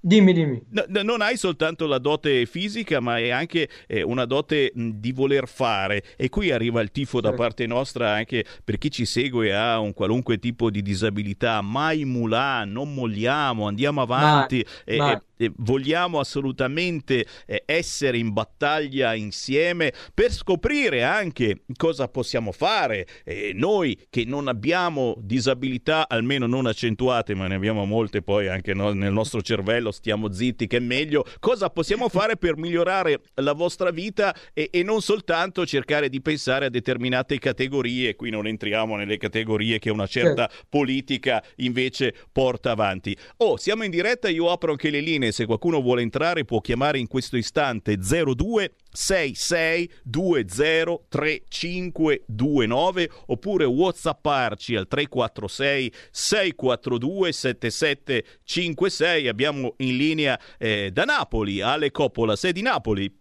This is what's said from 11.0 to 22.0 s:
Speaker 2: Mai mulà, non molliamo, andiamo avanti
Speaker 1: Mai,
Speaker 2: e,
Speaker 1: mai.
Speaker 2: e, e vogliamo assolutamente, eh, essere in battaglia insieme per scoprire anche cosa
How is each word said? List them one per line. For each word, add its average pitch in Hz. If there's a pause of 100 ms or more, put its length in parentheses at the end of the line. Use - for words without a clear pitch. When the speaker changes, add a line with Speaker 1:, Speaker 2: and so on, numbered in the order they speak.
Speaker 2:
Mai 147
mulà, 120
non 131
molliamo, 120
andiamo 135
avanti 131 (220)
Speaker 1:
Mai, 110
Speaker 2:
e, -
Speaker 1:
mai. 139 (240)
Speaker 2:
e, 117
e 107
vogliamo 143
assolutamente, 139 (220)
eh, -
essere 143
in 113
battaglia 135
insieme 143 (220)
per 226
scoprire 180
anche 147 (120)
cosa 160